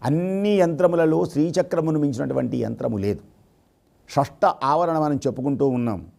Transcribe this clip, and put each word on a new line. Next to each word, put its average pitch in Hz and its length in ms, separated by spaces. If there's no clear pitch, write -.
అన్ని 190 520
యంత్రములలో 170 680
శ్రీచక్రమును 160 760
మించినటువంటి 131 560
యంత్రము 117 400
లేదు. 101 240
షష్ఠ 147 460
ఆవరణ 160 340
మనం 151 180
చెప్పుకుంటూ 135 520
ఉన్నాం. 117 380